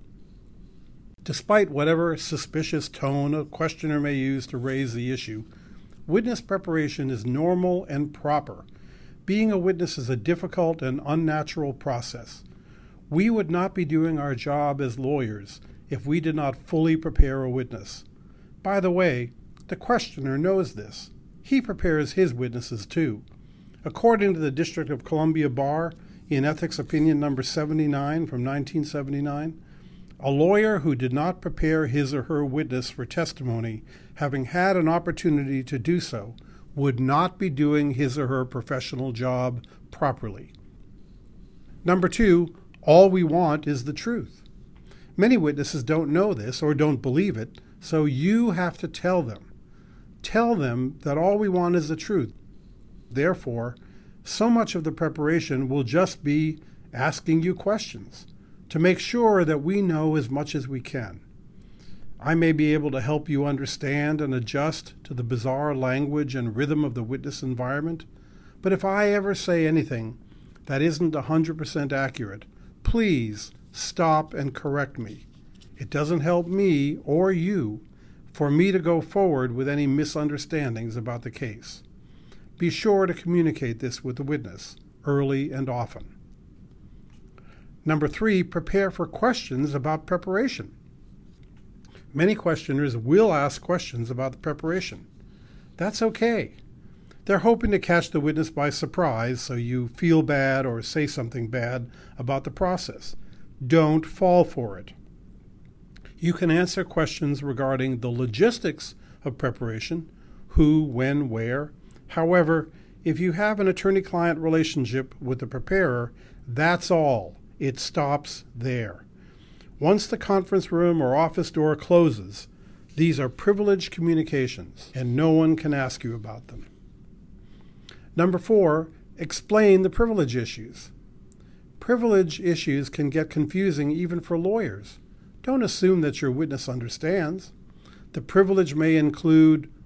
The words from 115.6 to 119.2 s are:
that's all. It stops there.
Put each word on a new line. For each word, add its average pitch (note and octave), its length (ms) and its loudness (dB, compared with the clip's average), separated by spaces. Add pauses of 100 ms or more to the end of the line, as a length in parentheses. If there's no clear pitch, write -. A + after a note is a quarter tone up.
that's D#3+ 420 0
all. C#3 460 2 (240)
It C3 200 -2
stops - 640 -4 (100)
there. A#2+ 480 -6 (760)